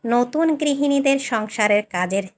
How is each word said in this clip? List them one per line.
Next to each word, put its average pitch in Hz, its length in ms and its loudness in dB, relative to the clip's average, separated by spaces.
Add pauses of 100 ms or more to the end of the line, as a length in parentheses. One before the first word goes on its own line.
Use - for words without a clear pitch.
(140)
নতুন 247 340 2 (140)
গৃহিণীদের 277 560 2 (140)
সংসারের 208 520 0 (120)
কাজের 185 300 -2 (120)